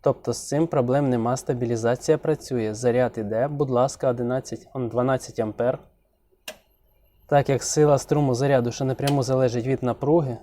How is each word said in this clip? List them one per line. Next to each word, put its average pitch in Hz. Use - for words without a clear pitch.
Тобто 131
з -
цим 151
проблем 135
нема, 120
стабілізація 120
працює, 120
заряд 120
іде, 113
будь 147
ласка, 131
одинадцять, 123
он, 127
дванадцять 123
ампер. 113
Так 143
як 135
сила 147
струму 147
заряду 123
ще 135
напряму 139
залежить 123
від 131
напруги 131